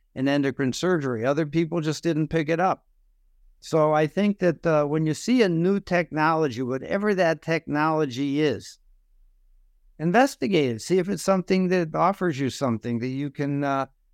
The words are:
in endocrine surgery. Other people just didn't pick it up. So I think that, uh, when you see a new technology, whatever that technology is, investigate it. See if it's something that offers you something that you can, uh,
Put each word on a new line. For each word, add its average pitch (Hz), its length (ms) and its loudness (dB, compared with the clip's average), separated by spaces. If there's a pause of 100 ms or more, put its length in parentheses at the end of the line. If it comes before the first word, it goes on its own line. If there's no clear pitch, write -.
(140)
in 131 140 -2
endocrine 139 460 0
surgery. 139 520 -2
Other 147 200 0
people 165 360 -2
just 151 220 -4
didn't 156 260 0
pick 160 200 -2
it 165 100 0
up. 180 260 -2 (760)
So 156 340 2
I 156 140 2
think 202 320 0
that, 175 260 0
uh, 151 200 2
when 156 200 0
you 156 100 0
see 247 260 2
a 196 80 4
new 175 300 2
technology, 156 840 0
whatever 135 540 -2
that 160 260 2
technology 147 1000 0
is, 123 380 -2 (1200)
investigate 175 800 2
it. 107 60 -12
See 180 160 0
if 175 100 0
it's 196 160 -6
something 185 460 2
that 170 260 0
offers 170 420 0
you 135 120 -2
something 120 500 -4
that 123 80 -4
you 135 220 -6
can, 143 340 -4
uh, 135 220 -2 (280)